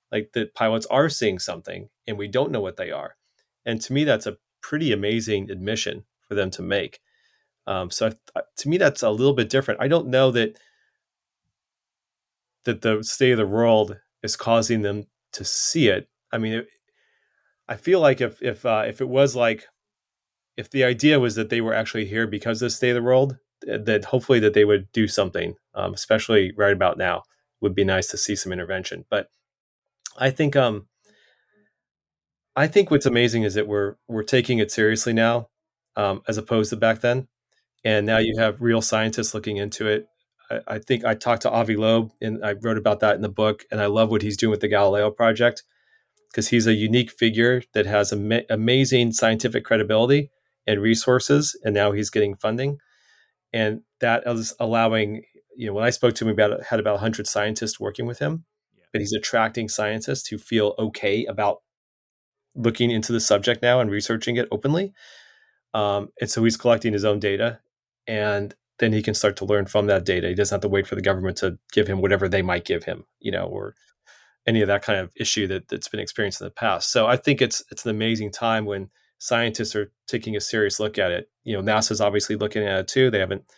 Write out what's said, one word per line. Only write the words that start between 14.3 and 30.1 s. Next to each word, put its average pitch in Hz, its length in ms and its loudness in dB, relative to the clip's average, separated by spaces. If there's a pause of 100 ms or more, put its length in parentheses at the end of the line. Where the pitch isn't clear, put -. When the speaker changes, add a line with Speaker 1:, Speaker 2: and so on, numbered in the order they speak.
Speaker 1:
causing 113 460 0
them 101 240 -4 (260)
to - 140 -12
see - 420 0
it. 95 220 0 (200)
I 120 100 -4
mean, 110 140 -4
it, 113 140 -6 (1040)
I 117 80 -8
feel 180 240 2
like 139 180 4
if, 117 220 -4
if, 120 240 -4
uh, 110 200 2
if 113 140 -6
it 131 80 -2
was 131 260 2
like, 117 340 0 (920)
if - 120 -12
the 131 140 2
idea 131 380 4
was 113 140 0
that 110 140 -4
they 117 120 -2
were 113 120 -2
actually 110 340 -4
here 110 200 -2
because 107 340 -6
of 123 40 -2
the 120 60 -2
state 123 180 0
of 123 60 2
the 120 60 0
world, 131 360 2 (280)
th-, 110 200 -6
that 107 200 2
hopefully 127 340 2
that 107 140 4
they 104 120 6
would 101 260 2
do 110 160 2
something, 87 480 -4 (180)
um, 98 200 -6
especially 107 600 2
right 101 180 4
about 92 240 2
now. 90 260 -2 (380)
Would 98 140 0
be 101 80 2
nice 95 240 0
to - 100 -8
see - 180 -4
some 92 160 -6
intervention. 90 580 -8
But - 200 -2 (880)